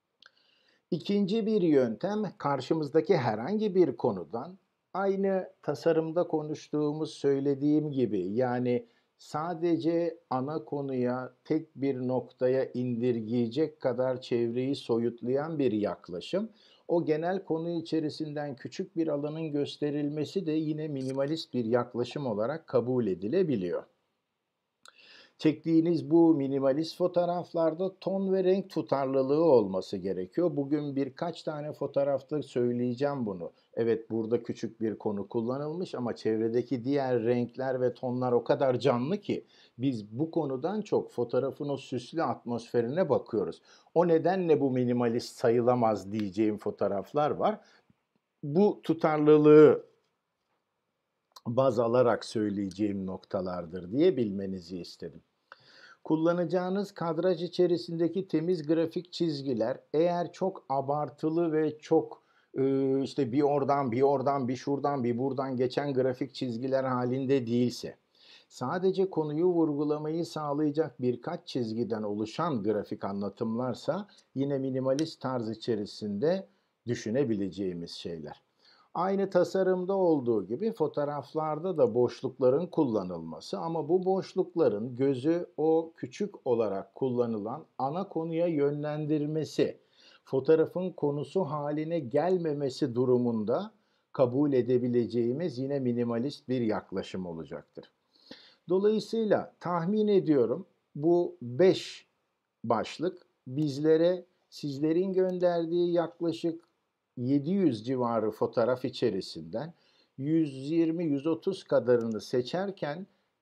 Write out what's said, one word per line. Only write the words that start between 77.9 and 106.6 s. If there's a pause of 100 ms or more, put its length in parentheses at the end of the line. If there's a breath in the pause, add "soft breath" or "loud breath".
şeyler. (500 soft breath)
Aynı
tasarımda
olduğu
gibi
fotoğraflarda
da
boşlukların
kullanılması
ama
bu
boşlukların
gözü (120)
o
küçük
olarak
kullanılan (120)
ana
konuya
yönlendirmesi, (460 soft breath)
fotoğrafın
konusu
haline
gelmemesi
durumunda (400)
kabul
edebileceğimiz
yine
minimalist
bir
yaklaşım
olacaktır. (800 loud breath)
Dolayısıyla
tahmin
ediyorum (300)
bu
beş (560)
başlık (260)
bizlere (240)
sizlerin
gönderdiği
yaklaşık (520)